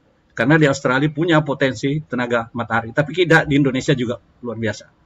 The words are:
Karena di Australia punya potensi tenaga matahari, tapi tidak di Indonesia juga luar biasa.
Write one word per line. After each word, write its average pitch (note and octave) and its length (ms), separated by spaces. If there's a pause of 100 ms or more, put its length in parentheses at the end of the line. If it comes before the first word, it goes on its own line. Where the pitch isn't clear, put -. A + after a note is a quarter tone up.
(400)
Karena C3+ 160
di D3+ 160
Australia C3+ 400
punya D#3 320
potensi C#3+ 640
tenaga A#2+ 480
matahari, A2+ 400
tapi D#3 160
tidak E3 320
di D3 160
Indonesia C3 320
juga B2 240 (240)
luar A#2 160
biasa. A2 320 (180)